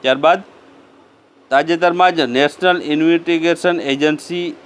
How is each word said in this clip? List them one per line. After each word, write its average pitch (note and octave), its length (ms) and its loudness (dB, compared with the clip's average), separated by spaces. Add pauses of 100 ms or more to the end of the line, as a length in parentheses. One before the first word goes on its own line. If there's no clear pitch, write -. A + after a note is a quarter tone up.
ત્યારબાદ D3+ 420 2 (1080)
તાજેતરમાં F3 600 2
જ E3 80 -2
નેશનલ D3 640 0
ઇન્વેસ્ટિગેશન E3 960 0
એજન્સી D3+ 720 -4 (120)